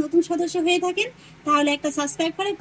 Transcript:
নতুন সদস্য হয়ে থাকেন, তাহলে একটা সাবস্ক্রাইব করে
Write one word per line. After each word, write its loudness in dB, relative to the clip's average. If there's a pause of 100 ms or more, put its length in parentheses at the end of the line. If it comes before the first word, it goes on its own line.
নতুন 2
সদস্য -2 (100)
হয়ে 4
থাকেন, -2 (380)
তাহলে 4
একটা -2
সাবস্ক্রাইব -2
করে -2